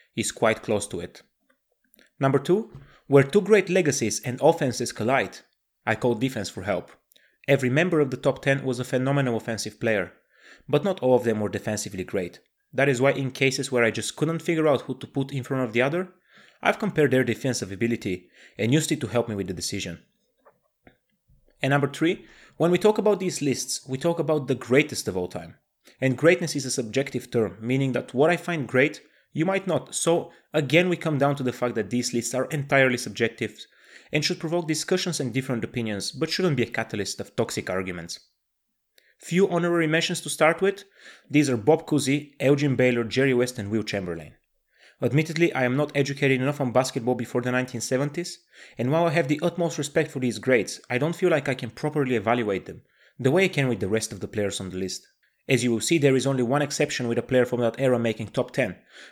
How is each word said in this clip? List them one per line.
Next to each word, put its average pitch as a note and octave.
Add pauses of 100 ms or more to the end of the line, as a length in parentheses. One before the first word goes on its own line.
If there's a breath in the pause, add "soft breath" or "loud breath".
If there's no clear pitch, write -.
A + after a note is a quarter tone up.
(140 soft breath)
is -
quite A2
close G#2+
to F2+
it. - (1000 soft breath)
Number C3+
two, F#3 (380 loud breath)
where C#3
two F#3+
great F#3+
legacies D3
and B2+
offenses C3+
collide, A#2 (460)
I A2
call A#2+
defense A2
for -
help. F2+ (560 soft breath)
Every C3
member E3
of C3+
the C3
top C3+
ten C#3
was B2+
a C3+
phenomenal C3
offensive G#2+
player, G#2 (560 soft breath)
but D3
not F#3+
all B2+
of A2
them G#2+
were G#2
defensively G2+
great. F#2 (360)
That C3
is A#2+
why C#3
in C3+
cases C3
where A#2+
I A2
just -
couldn't D#3+
figure D#3+
out C3
who -
to -
put C#3
in C3
front C3
of A2
the A#2
other, E3+ (520 soft breath)
I've G3
compared D3+
their B2+
defensive A2+
ability G#2+ (300 soft breath)
and A2
used D#3
it C#3+
to A#2+
help A2+
me G#2+
with G2
the F#2
decision. F2+ (1600)
And C3+
number C#3+
three, E3 (320 loud breath)
when E3
we F3+
talk G#3+
about G3+
these F3
lists, -
we C3
talk E3+
about D3+
the B2+
greatest B2
of F#2
all F2+
time. E2 (480 soft breath)
And C3
greatness F3
is C3
a B2
subjective B2
term, G2+
meaning C3
that -
what D3
I F3
find E3
great, C#3+ (320 soft breath)
you D#3+
might F#3+
not. D3
So - (200 loud breath)
again, D#3
we E3+
come D#3
down C#3
to C3+
the B2
fact A#2+
that G#2
these B2
lists A#2
are C3
entirely C3+
subjective A2 (540 loud breath)
and D3
should F3
provoke E3
discussions F3
and B2+
different B2
opinions, A2+
but C3
shouldn't F3
be A#2+
a -
catalyst G#2+
of -
toxic A2
arguments. F2+ (960 soft breath)
Few F3+
honorary E3+
mentions E3
to -
start D#3+
with. G3 (460 loud breath)
These C#3+
are B2
Bob A#2
Cousy, C#3+
Elgin C#3
Baylor, B2
Jerry B2+
West, B2
and G2+
Wilt G#2+
Chamberlain. E2+ (640 soft breath)
Admittedly, D#3
I C3
am B2
not D3
educated C#3
enough C#3
on B2+
basketball B2
before A#2+
the B2
nineteen B2
seventies, C#3+ (360 loud breath)
and B2
while E3+
I E3
have D3+
the D3+
utmost E3+
respect D3+
for -
these A#2+
greats, A#2
I B2
don't D#3+
feel F3+
like C#3+
I C3
can B2+
properly C#3+
evaluate A2
them, F2+ (360 soft breath)
the B2+
way F#3
I -
can C#3
with A2+
the G2+
rest G#2+
of F#2+
the -
players G2+
on F#2+
the F2+
list. F#2 (420)
As B2
you A#2+
will A2
see, E3+
there C#3
is B2+
only C3+
one C3
exception C#3+
with A#2
a A#2
player B2+
from B2
that A#2
era B2+
making A2+
top -
ten, G#2+ (360 loud breath)